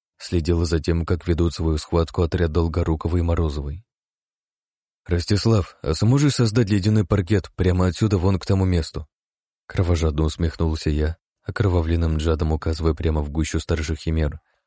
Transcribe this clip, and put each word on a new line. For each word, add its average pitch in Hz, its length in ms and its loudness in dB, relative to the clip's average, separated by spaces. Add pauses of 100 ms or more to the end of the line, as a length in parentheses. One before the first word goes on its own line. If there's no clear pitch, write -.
(200)
следила 85 460 0
за 80 140 0
тем, 82 260 0
как 87 220 -2
ведут 85 280 2
свою 80 240 0
схватку - 420 -2
отряд 85 300 0
Долгорукова 85 640 0
и 87 40 2
Морозовой. 82 640 -2 (1200)
"Ростислав, 98 760 0
а 80 140 -2
сможешь 135 400 2
создать 113 340 2
ледяной 104 360 2
паркет 98 500 0
прямо 92 320 2
отсюда 98 320 0
вон 95 180 2
к - 80 -12
тому 95 200 2
месту?" 85 420 -2 (600)
Кровожадно 80 540 0
усмехнулся 78 680 -2
я, 76 280 0 (260)
окровавленным 82 720 0
джадом 78 340 0
указывая 80 440 -2
прямо 78 260 -2
в 73 80 -6
гущу 78 300 -2
старших 78 400 -4
химер, 78 400 -2 (280)